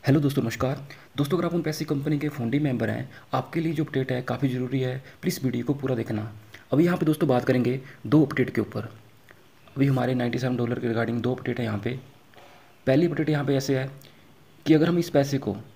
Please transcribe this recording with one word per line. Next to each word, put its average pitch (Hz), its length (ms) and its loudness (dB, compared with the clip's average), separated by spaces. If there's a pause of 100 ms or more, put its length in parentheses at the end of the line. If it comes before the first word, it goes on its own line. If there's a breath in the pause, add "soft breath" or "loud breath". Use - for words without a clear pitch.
हेलो 143 160 6
दोस्तों, 139 220 2
नमस्कार। 127 380 -2 (360 loud breath)
दोस्तों, 147 220 0
अगर 175 80 -2
आप 165 80 -2
उन 170 80 0
पैसे 156 220 -4
कंपनी 147 340 -2
के 151 100 -2
फोंडी 127 300 -2
मेंबर 120 320 0
हैं, 123 180 -6 (260 loud breath)
आपके 131 260 -2
लिए 160 120 -2
जो 151 120 -2
अपडेट 131 280 -2
है 127 100 -2
काफ़ी 127 260 -2
ज़रूरी 127 320 -2
है, 127 160 -2 (260 loud breath)
प्लीज़ 175 200 -2
वीडियो 120 220 -2
को 147 100 0
पूरा 131 200 -2
देखना। 113 280 -4 (500 loud breath)
अभी 147 120 6
यहाँ 175 140 2
पे 170 80 2
दोस्तों 156 220 2
बात 123 160 2
करेंगे 127 360 2 (260 loud breath)
दो 147 180 6
अपडेट 135 260 0
के 113 100 0
ऊपर। 107 280 -6 (800)
अभी 135 180 2
हमारे 127 280 2
नाइंटी 123 240 0
सेवन 127 180 -2
डॉलर 120 240 -2
के 120 80 -2
regarding 113 340 0
दो 123 120 0
अपडेट 123 240 -4
है 120 60 -2
यहाँ 107 140 -2
पे। 120 200 -4 (880 loud breath)
पहली 143 200 4
अपडेट 151 220 0
यहाँ 147 160 0
पे 139 120 2
ऐसे 135 220 0
है 135 100 -4 (800 loud breath)
कि 151 80 8
अगर 156 140 6
हम 175 100 2
इस 165 120 -2
पैसे 139 280 2
को 104 180 -4 (200)